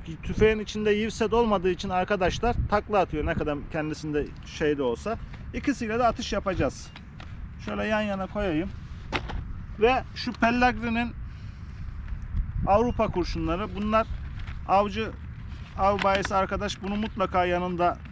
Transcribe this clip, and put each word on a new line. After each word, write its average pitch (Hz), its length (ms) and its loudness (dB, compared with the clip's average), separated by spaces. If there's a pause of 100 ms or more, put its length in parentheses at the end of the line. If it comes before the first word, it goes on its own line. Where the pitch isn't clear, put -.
(220)
Tüfeğin 214 360 4
içinde 214 320 0
yivset 208 420 2
olmadığı 208 380 4
için 185 180 -2
arkadaşlar 185 680 2 (140)
takla 208 280 2
atıyor. 156 280 2
Ne 165 80 0
kadar 151 240 0 (140)
kendisinde 151 540 -2 (200)
şey 147 320 0
de 143 40 0
olsa. 123 360 -2 (360)
İkisiyle 233 440 -2
de 247 80 6
atış 220 260 0
yapacağız. 180 580 0 (760)
Şöyle 208 200 -4
yan 214 160 2
yana 196 260 -2
koyayım. 190 440 0 (1080)
Ve 240 240 4 (100)
şu - 180 -4
Pellegrin'in 233 800 2 (1500)
Avrupa 226 420 4
kurşunları. 170 680 0
Bunlar 214 300 2 (640)
avcı, 202 420 4 (680)
av 196 240 4
bayisi 196 320 2
arkadaş 190 480 0
bunu 196 140 -2
mutlaka 190 480 2
yanında 175 540 2 (140)